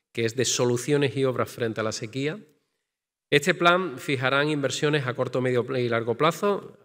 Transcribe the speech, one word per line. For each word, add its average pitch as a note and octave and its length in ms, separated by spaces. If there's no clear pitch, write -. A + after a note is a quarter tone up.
que A#2 140
es A2 100
de B2 80
soluciones B2 720
y C#3 80
obras A#2+ 260
frente A2+ 300
a A2 60
la G#2+ 80
sequía. C3+ 480
Este D3 220
plan F3 460
fijará C3+ 440
inversiones D3 640
a A#2+ 60
corto, B2+ 260
medio B2 260
pla-, C3 140
y B2 80
largo A#2 280
plazo, E3+ 680